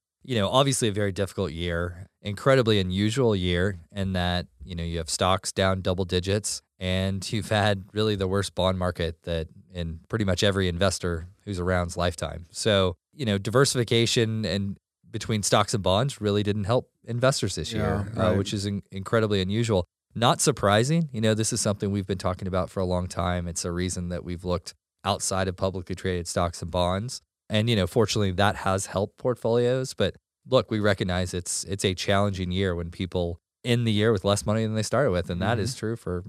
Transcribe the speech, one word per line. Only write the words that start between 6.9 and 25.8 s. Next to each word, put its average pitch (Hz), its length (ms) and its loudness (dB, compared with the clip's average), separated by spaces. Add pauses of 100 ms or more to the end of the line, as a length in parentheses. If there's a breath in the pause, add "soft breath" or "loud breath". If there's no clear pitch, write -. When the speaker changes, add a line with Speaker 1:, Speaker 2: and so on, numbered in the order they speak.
Speaker 1:
you've 104 160 -4
had 104 420 2
really 107 240 0
the 95 120 -2
worst 95 260 -2
bond 92 240 0
market 87 460 -4
that 82 240 -4 (260)
in 85 340 -6
pretty 113 180 -2
much 92 180 0
every 98 240 4
investor 87 600 -2 (180)
who's 98 140 -6
around's 87 380 0
lifetime. 87 540 -4
So, 95 440 2 (200)
you 143 100 -6
know, 101 140 2
diversification 113 1040 2
and 98 320 -2 (320)
between 110 340 -4
stocks 107 300 2
and 104 100 -2
bonds 104 380 0
really 104 220 2
didn't 104 220 -2
help 120 240 0 (160)
investors 120 500 0
this - 180 -6
Speaker 2:
Yeah, 107 60 -2
Speaker 1:
year, 104 360 -2
uh, - 40 -2 (100)
Speaker 2:
right. 92 80 2
Speaker 1:
which 98 160 -2
is 101 140 -2
in-, 101 240 -4
incredibly 101 500 2
unusual. 101 440 2 (300)
Not 120 260 4
surprising. 131 680 4
You 110 100 -4
know, 110 120 4
this 110 180 0
is 117 80 -2
something 104 320 0
we've 98 160 0
been 95 120 -2
talking 95 280 -4
about 92 220 0
for - 100 -6
a 95 60 0
long 90 220 0
time. 87 400 -2
It's 85 180 -6
a 90 60 -4
reason 87 380 -4
that 87 140 -6
we've 87 220 -8
looked 90 280 -4 (300)
outside 95 440 0
of 92 100 -4
publicly 95 380 -4